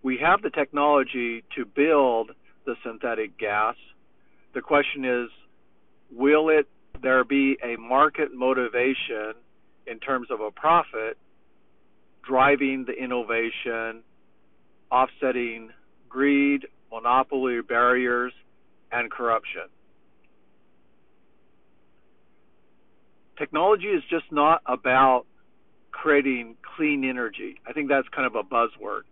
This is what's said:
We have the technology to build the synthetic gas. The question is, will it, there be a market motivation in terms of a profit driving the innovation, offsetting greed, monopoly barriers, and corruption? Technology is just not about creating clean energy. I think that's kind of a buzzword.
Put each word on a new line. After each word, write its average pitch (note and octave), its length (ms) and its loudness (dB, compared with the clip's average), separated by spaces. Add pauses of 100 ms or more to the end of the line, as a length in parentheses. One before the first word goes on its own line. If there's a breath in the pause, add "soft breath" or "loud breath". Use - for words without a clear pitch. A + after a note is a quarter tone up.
We C3 200 -4
have F3+ 200 2
the D3+ 80 -4
technology C3+ 920 0 (120)
to B2+ 80 -6
build B2+ 680 2 (320 soft breath)
the B2 100 -6 (100)
synthetic A2+ 540 -8
gas. G#2+ 380 -2 (800)
The B2+ 60 -4
question C#3+ 440 0
is, B2 240 -2 (800)
will D3 380 4
it, D3+ 180 4 (340)
there C3 220 2
be C3+ 400 2
a A#2 140 -6
market C3+ 580 0
motivation B2 1000 -2 (520)
in A2+ 140 -14
terms B2+ 320 -6
of G#2+ 80 -8
a G#2+ 100 -6
profit D3+ 680 0 (1080)
driving C3+ 600 2
the A#2+ 60 -8
innovation, A#2 1080 -6 (880)
offsetting B2 800 -2 (380)
greed, C#3 580 2 (240)
monopoly B2 720 0
barriers, B2 680 0 (580)
and A#2 200 -6
corruption? A2+ 520 -4 (3750)
Technology F3+ 480 0
is F#3+ 240 0
just E3 220 -4
not D3+ 340 4
about B2+ 580 4 (680)
creating C3 640 0 (200)
clean D3 320 0
energy. A2 580 -8
I B2 60 -14
think C#3+ 160 -6
that's C#3 200 0
kind C3 180 -4
of A2 80 -4
a G#2+ 80 -2
buzzword. G#2 680 -4